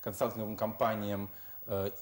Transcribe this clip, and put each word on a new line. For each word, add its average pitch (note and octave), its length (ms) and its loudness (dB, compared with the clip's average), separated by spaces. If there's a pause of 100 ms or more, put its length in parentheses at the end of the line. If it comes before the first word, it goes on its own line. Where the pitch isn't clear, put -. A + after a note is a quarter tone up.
консалтинговым A2 560 0
компаниям, G#2+ 720 2 (400)
э, G2 220 2 (120)